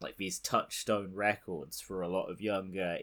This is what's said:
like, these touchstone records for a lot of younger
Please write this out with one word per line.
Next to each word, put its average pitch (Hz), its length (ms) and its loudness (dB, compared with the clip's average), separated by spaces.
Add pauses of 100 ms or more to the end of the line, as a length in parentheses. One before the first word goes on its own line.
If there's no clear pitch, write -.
like, - 160 -8
these 95 220 -4
touchstone 104 760 2
records 101 680 0
for 95 220 -4
a 87 80 0
lot 92 220 0
of 90 100 -8
younger 95 640 0